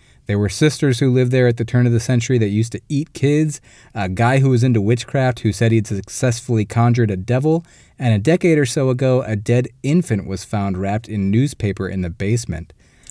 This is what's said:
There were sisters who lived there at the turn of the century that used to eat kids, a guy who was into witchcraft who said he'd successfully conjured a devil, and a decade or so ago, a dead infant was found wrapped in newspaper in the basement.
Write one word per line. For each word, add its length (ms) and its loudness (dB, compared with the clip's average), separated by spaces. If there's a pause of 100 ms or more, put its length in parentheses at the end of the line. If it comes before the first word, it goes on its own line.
(260)
There 120 0
were 120 0
sisters 480 0
who 120 2
lived 220 2
there 160 4
at 80 2
the 80 -4
turn 220 2
of 60 2
the 80 2
century 360 0
that 120 2
used 240 0
to 180 -10
eat 240 -4
kids, 480 0 (320)
a 160 -4
guy 300 2
who 100 4
was 120 4
into 200 4
witchcraft 580 0
who 140 0
said 180 2
he'd 140 2
successfully 800 -2
conjured 440 2
a 60 -4
devil, 480 0 (340)
and 160 0
a 40 2
decade 400 2
or 80 2
so 240 0
ago, 320 2
a 140 -4
dead 320 0 (140)
infant 440 0
was 180 -8
found 320 -4
wrapped 320 -4
in 220 -2
newspaper 580 -2
in 140 -6
the 80 -4
basement. 640 -6 (360)